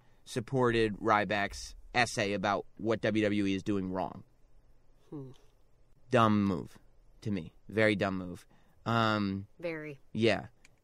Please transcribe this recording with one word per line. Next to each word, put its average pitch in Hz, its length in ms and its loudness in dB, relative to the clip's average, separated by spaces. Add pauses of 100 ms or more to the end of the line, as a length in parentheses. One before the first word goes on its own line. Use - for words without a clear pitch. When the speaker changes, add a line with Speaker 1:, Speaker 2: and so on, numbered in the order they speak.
(240)
Speaker 1:
supported 117 760 0
Ryback's 104 760 0 (200)
essay 113 380 0
about 101 320 0 (120)
what 107 240 -2
W 107 240 0
W 104 220 2
E 98 80 2
is 95 80 -2
doing 98 300 -2
wrong. 92 300 -6 (880)
Speaker 2:
Hmm. 139 200 -14 (800)
Speaker 1:
Dumb 107 340 6
move 87 340 -2 (440)
to 110 80 -6
me. 87 220 -6 (160)
Very 107 280 2
dumb 95 220 -2
move. 90 280 -12 (400)
Um, 107 600 0 (120)
Speaker 2:
Very. 156 420 -10 (120)
Speaker 1:
Yeah. 107 340 2 (380)